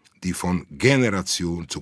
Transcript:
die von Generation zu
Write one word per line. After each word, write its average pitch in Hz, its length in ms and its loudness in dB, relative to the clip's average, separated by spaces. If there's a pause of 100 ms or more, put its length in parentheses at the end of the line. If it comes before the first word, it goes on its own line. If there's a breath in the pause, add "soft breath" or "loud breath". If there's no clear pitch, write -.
(240 soft breath)
die 90 100 -2
von 90 360 -2
Generation 90 960 0
zu - 140 -8